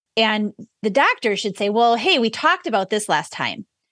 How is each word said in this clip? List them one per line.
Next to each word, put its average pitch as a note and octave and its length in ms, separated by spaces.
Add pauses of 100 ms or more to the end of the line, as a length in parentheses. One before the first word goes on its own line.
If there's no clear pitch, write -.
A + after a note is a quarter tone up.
(160)
and G#3+ 360 (300)
the G#3+ 80
doctor C#4 460
should G3+ 220
say, G#3 120
"Well, A#3 260
hey, D4 220
we A3+ 120
talked E4+ 360
about G3 240
this G#3+ 180
last D3+ 240
time. - 340 (260)